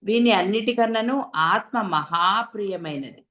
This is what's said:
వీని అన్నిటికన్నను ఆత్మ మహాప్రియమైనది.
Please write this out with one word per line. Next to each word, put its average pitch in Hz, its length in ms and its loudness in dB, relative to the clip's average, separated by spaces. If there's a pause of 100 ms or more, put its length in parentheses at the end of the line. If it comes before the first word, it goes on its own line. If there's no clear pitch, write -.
వీని 233 320 4
అన్నిటికన్నను 226 760 0 (360)
ఆత్మ 233 240 -2 (180)
మహాప్రియమైనది. 170 1400 -2